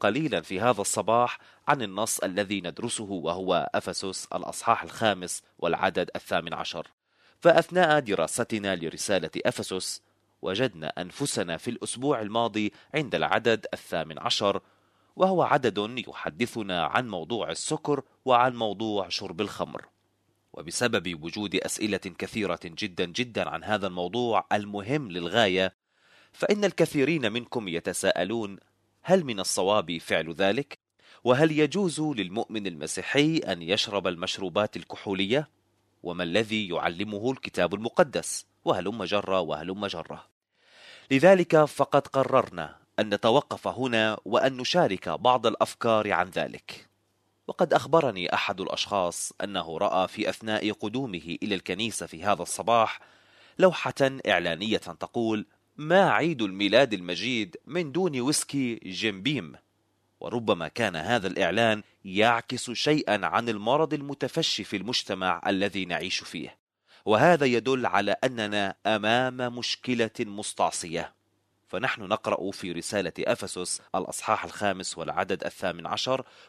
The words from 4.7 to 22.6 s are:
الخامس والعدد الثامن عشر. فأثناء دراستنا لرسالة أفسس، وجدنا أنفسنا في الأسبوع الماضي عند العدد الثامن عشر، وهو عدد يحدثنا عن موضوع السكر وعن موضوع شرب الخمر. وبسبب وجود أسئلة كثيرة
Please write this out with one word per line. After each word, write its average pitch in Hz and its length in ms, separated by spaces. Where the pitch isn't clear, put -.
الخامس 92 600
والعدد 87 580
الثامن 85 380
عشر. - 320
فأثناء 165 600
دراستنا 101 760
لرسالة 82 540
أفسس، - 560
وجدنا 92 560
أنفسنا 90 580
في 120 140
الأسبوع 120 500
الماضي 107 520
عند 139 200
العدد 107 600
الثامن 80 440
عشر، 98 420
وهو 185 260
عدد 117 680
يحدثنا 92 760
عن 120 240
موضوع 90 420
السكر 143 520
وعن 123 320
موضوع 104 520
شرب 90 320
الخمر. 92 460
وبسبب 85 720
وجود 95 300
أسئلة 98 460
كثيرة 92 460